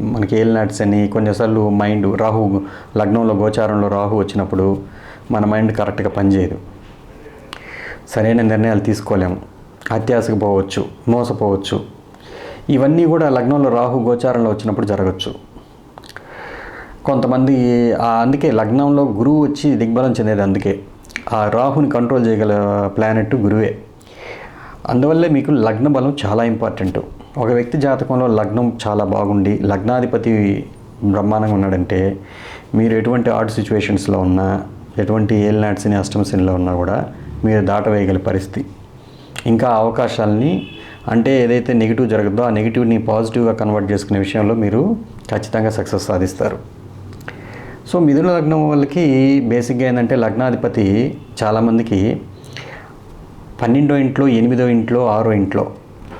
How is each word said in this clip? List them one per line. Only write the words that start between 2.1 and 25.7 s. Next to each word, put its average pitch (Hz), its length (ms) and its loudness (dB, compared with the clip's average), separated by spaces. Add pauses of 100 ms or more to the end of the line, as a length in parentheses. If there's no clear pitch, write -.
రాహు 107 420 0 (340)
లగ్నంలో 107 380 2
గోచారంలో 104 540 0
రాహు 101 280 0
వచ్చినప్పుడు 98 640 0 (520)
మన 107 140 2
మైండ్ 107 320 2
కరెక్ట్గా 101 320 -2
పనిచేయదు, 98 500 0 (1500)
సరైన 117 340 2
నిర్ణయాలు 110 380 2
తీసుకోలేము, 101 560 -2 (560)
అత్యాశకు 113 440 0
పోవచ్చు, 98 480 0 (240)
మోసపోవచ్చు. 104 720 0 (920)
ఇవన్నీ 165 340 4
కూడా 160 240 4
లగ్నంలో 131 420 2
రాహు 123 300 2
గోచారంలో 120 500 2
వచ్చినప్పుడు 104 360 -2
జరగచ్చు. 95 480 -2 (1700)
కొంతమంది, 127 880 2
ఆ, 113 140 0
అందుకే 127 440 2
లగ్నంలో 135 540 2
గురువు 139 420 2
వచ్చి 147 280 0
దిగ్బలం 117 380 2
చెందేది 107 300 0
అందుకే. 98 380 0 (520)
ఆ 107 220 0
రాహుని 135 360 2
కంట్రోల్ 120 360 2
చేయగల 107 260 2 (440)
ప్లానెట్ 110 380 0
గురువే. 107 440 2 (1120)
అందువల్లే 156 400 2
మీకు 139 220 2
లగ్న 113 380 2